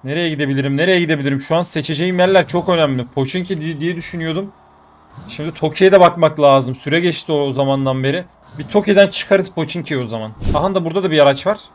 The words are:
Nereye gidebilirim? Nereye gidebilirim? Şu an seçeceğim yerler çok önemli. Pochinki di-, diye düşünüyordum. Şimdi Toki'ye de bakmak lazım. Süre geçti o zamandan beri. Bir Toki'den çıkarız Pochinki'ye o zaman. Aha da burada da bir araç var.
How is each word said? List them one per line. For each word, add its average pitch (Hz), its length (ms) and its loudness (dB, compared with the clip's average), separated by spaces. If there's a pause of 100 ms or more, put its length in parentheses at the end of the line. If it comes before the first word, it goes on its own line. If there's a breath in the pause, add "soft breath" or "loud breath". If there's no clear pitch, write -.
Nereye 160 240 -4
gidebilirim? 139 480 -2
Nereye 175 240 2
gidebilirim? 139 400 -2
Şu 160 160 -2
an 175 60 0
seçeceğim 170 560 -4
yerler 185 300 2
çok 175 200 -2
önemli. 143 380 0
Pochinki 180 540 -6
di-, 156 200 -8
diye 170 160 -4
düşünüyordum. 170 560 -8 (760)
Şimdi 160 260 -10
Toki'ye 185 380 2
de 196 80 8
bakmak 170 400 4
lazım. 135 360 4
Süre 156 240 -2
geçti 170 320 -2
o 143 200 0
zamandan 135 520 -2
beri. 165 200 -2 (340)
Bir 151 60 -10
Toki'den 202 440 4
çıkarız 190 400 0
Pochinki'ye 156 520 -6
o 120 60 -6
zaman. 110 260 -8 (220)
Aha 180 200 0
da 180 100 0
burada 170 180 -2
da 185 80 -2
bir 156 80 2
araç 139 280 4
var. 135 120 -2 (160)